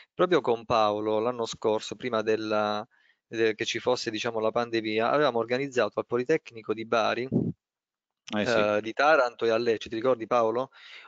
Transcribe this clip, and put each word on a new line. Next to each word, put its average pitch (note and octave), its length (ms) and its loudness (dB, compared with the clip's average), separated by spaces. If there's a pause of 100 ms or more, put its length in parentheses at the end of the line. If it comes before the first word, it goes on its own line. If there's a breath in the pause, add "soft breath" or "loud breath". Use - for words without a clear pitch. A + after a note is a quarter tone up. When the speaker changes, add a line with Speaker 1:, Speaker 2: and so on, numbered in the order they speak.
(140 loud breath)
Speaker 1:
proprio F3+ 260 2
con A#2 240 0
Paolo G#2+ 540 2
l'anno A#2+ 280 -2
scorso, A2 500 -2
prima A#2 260 -4
della, G#2+ 640 0 (440 soft breath)
eh, A2+ 260 0
che A2+ 80 -4
ci A2+ 160 -6
fosse, A#2+ 320 -2
diciamo, A2+ 260 -4
la A2 140 0
pandemia, A2+ 580 -2
avevamo C3+ 300 2
organizzato B2 580 -2
al A2 80 -2
Politecnico B2 680 -2
di A2+ 120 -8
Bari, A2+ 420 0 (1080)
Speaker 2:
Eh, G#2+ 120 0
sì. A#2 120 2
Speaker 1:
eh, G#2 220 2
di A2 140 -6
Taranto C3+ 500 2
e A2+ 60 4
a A2+ 80 2
Lecce, A#2 320 -2
ti A#2 60 -6
ricordi, A2+ 300 0
Paolo? A#2+ 440 0 (380 loud breath)